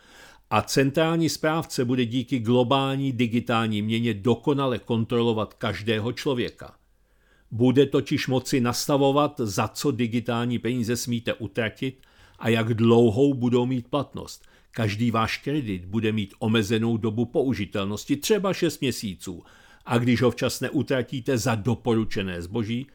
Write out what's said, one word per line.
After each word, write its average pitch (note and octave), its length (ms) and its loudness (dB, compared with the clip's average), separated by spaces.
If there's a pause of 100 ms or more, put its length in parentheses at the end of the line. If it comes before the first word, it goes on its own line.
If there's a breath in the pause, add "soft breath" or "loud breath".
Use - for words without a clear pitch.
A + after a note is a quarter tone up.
(500 loud breath)
a G#2+ 120 2
centrální D#3+ 680 2
správce D#3 560 -2
bude B2 200 0
díky A#2+ 340 -2
globální C3+ 720 2
digitální A2+ 680 0
měně A2+ 320 0
dokonale A#2+ 680 0
kontrolovat A2+ 760 0
každého G#2+ 600 -4
člověka. A#2 600 -4 (760)
Bude B2 340 4
totiž C#3 420 -2
moci C3 340 0
nastavovat, C#3 840 2
za A2+ 240 -2
co - 240 -2
digitální A#2+ 680 -2
peníze A#2+ 380 -2
smíte A#2 360 -4
utratit A#2 680 -6 (380 soft breath)
a - 100 -2
jak A2+ 240 2
dlouhou A#2 600 6
budou B2 320 2
mít B2+ 220 -4
platnost. - 580 -6 (260 soft breath)
Každý A2 400 0
váš A2+ 260 0
kredit A2 480 -4
bude G#2+ 260 0
mít G#2+ 280 -4
omezenou A2+ 580 2
dobu A2 280 -2
použitelnosti, G#2+ 920 -2
třeba G3 360 0
šest D#3+ 280 -2
měsíců, C3+ 600 -6 (420 loud breath)
a A#2+ 120 0
když A#2+ 240 2
ho - 100 6
včas - 280 -4
neutratíte C3 800 -2
za A2+ 180 0
doporučené G#2+ 840 -2
zboží, A2+ 540 -6